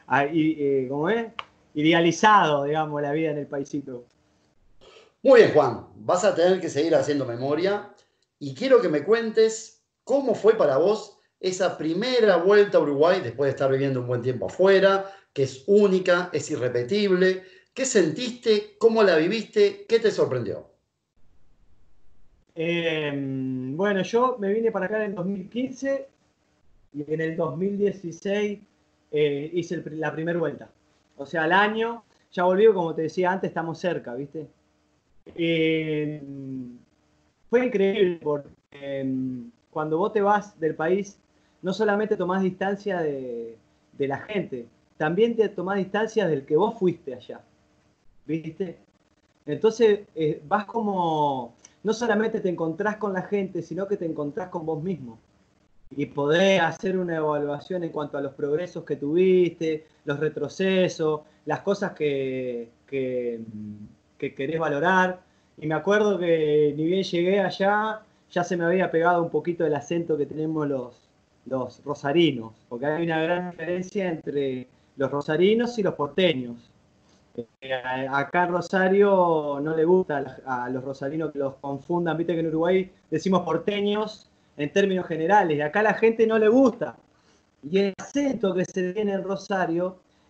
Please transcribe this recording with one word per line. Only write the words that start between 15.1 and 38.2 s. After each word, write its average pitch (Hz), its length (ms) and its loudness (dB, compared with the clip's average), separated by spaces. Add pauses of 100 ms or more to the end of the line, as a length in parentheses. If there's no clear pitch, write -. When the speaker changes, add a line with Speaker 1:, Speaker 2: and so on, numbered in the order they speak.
Speaker 2:
que 139 100 0
es - 240 -6
única, 185 680 4
es 151 180 -4
irrepetible. 185 920 0 (300)
¿Qué 262 120 -4
sentiste? 214 920 0
¿Cómo 226 240 4
la 185 140 6
viviste? 202 720 2
¿Qué 226 120 4
te 214 120 2
sorprendió? 123 580 -2 (1900)
Speaker 1:
Em, 143 1200 -4
bueno, 190 280 0
yo 247 360 0
me 196 140 -2
vine 226 180 0
para 190 140 -2
acá 208 120 -4
en 214 140 -4
el 196 40 -8
dos 175 100 -6
mil 190 240 -8
quince 262 580 -6 (880)
y 147 200 -8
en 160 80 -2
el 160 140 -4
dos 156 220 -2
mil 196 200 -2
dieciséis, 202 800 -4 (520)
eh, 147 420 0
hice 175 220 -4
el 156 80 -6
pri-, 156 140 -12
la 151 140 -4
primera 160 260 -4
vuelta. 139 320 -4 (480)
O 139 80 -12
sea, 160 180 -2
al 165 100 2
año, 220 500 2 (280)
ya 180 120 -2
volví, 185 240 6
como 175 260 4
te 160 100 -4
decía 180 280 0
antes, 185 180 -2
estamos 165 300 -6
cerca, 135 360 -4
¿viste? 147 320 -10 (880)
Em, 151 1400 -2 (720)
fue 247 160 2
increíble 196 560 0